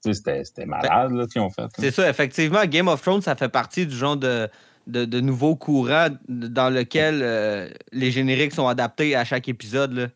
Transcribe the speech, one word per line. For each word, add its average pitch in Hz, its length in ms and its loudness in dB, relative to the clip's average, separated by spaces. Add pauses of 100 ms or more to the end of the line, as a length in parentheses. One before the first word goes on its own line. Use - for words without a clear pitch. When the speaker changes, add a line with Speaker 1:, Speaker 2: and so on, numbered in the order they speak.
Speaker 1:
tu 110 60 -2
sais, 104 40 2
c'était, 71 320 -4
c'était - 200 -14
Speaker 2:
Ben, - 160 -6
Speaker 1:
malade, 127 300 2
là, 120 120 0
ce 117 100 -8
qu'ils 117 80 0
ont 98 80 0
fait, 101 140 -10
là. 113 40 -8 (100)
Speaker 2:
c'est 139 140 0
ça, 185 180 4
effectivement, 160 560 2
Game 170 220 2
of 151 140 2
Thrones, 196 200 2
ça 165 140 0
fait 131 140 -2
partie 135 360 -2
du 139 100 -6
genre 139 220 0
de, 120 300 0 (400)
de, 120 180 -2
de 117 140 -2
nouveaux 135 360 2
courants 147 520 2 (200)
dans 123 460 0
lequel, 151 480 0
euh, 107 460 -2 (240)
les 131 200 0
génériques 131 420 0
sont 139 140 0
adaptés 127 480 0
à 120 100 2
chaque 127 240 -4
épisode, 123 440 -2
là. 123 220 -4